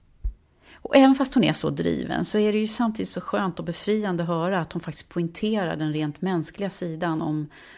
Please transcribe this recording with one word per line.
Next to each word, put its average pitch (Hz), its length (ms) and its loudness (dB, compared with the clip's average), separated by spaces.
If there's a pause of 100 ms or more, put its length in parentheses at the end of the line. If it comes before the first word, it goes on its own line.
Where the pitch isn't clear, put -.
(720)
Och - 220 -4
även 269 200 10
fast 269 180 -2
hon 233 100 6
är 156 100 4
så - 160 -2
driven 165 560 -2
så 214 120 -2
är 214 160 4
det 214 60 0
ju 214 80 0
samtidigt 220 420 -2
så 180 120 -6
skönt 196 380 -2
och 170 60 -8
befriande 185 580 -2
att 165 60 -2
höra 175 300 0
att 156 140 -4
hon 175 60 -4
faktiskt - 300 -10
poängterar 175 680 -2
den 151 180 -2
rent 151 280 -2
mänskliga 185 480 -2
sidan 165 520 -4
om 151 280 -2 (280)